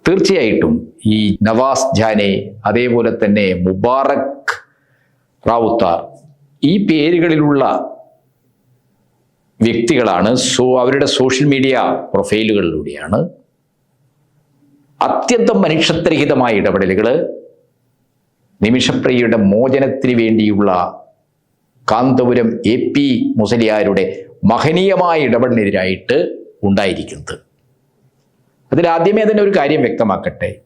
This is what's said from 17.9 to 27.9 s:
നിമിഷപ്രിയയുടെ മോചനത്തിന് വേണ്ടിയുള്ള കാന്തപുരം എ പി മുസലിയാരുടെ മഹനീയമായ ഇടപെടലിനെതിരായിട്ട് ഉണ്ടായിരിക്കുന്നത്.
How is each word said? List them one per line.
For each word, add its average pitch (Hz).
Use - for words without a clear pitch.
നിമിഷപ്രിയയുടെ 127
മോചനത്തിന് 123
വേണ്ടിയുള്ള 107
കാന്തപുരം 123
എ -
പി 143
മുസലിയാരുടെ 104
മഹനീയമായ 170
ഇടപെടലിനെതിരായിട്ട് 101
ഉണ്ടായിരിക്കുന്നത്. 127